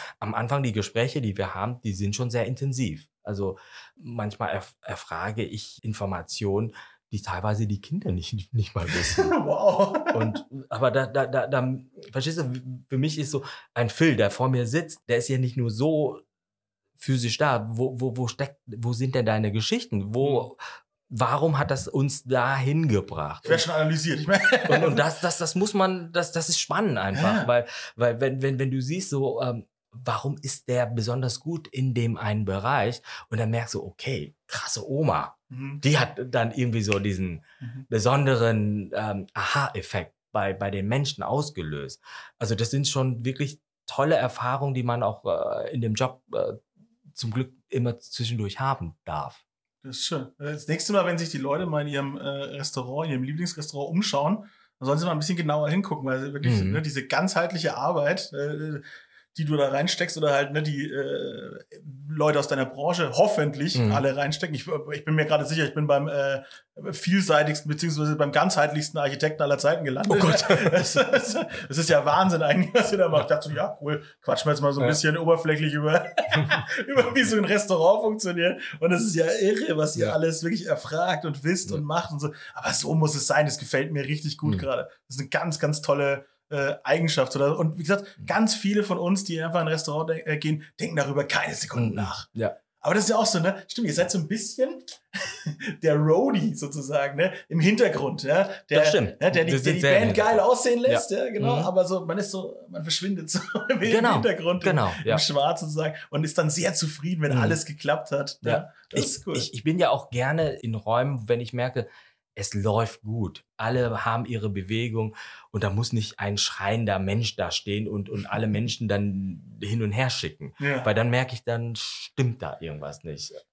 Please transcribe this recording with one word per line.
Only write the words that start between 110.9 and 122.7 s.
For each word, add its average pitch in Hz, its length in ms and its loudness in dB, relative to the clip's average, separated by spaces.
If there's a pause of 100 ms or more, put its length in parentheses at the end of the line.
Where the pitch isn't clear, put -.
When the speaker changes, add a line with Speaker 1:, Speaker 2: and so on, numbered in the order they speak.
Speaker 1:
wenn 120 140 2
ich 117 100 -10
merke, 123 360 -4 (520)
es - 140 -2
läuft 104 480 0
gut. 107 440 -6 (120)
Alle 117 480 -2
haben 113 220 -2
ihre 110 240 -4
Bewegung 110 640 -4 (340)
und 104 140 -4
da 101 80 2
muss 113 200 0
nicht 110 280 -4
ein 101 180 -4
schreiender 101 600 0
Mensch 101 360 0
da 90 140 -4
stehen 104 380 -4
und, 101 240 -4
und 101 160 -6
alle 107 200 -2
Speaker 2:
<laughs> 107 120 0
Speaker 1:
Menschen 117 280 -2
dann 98 720 -2
hin 107 220 -2
und 104 100 0
her 123 200 0
schicken. - 480 -8
Speaker 2:
Ja. 139 260 -2
Speaker 1:
Weil 107 80 4
dann 117 160 2
merke 127 240 0
ich, 113 100 -10
dann 117 320 -4
stimmt - 680 -4
da 73 160 -8
irgendwas 73 440 -10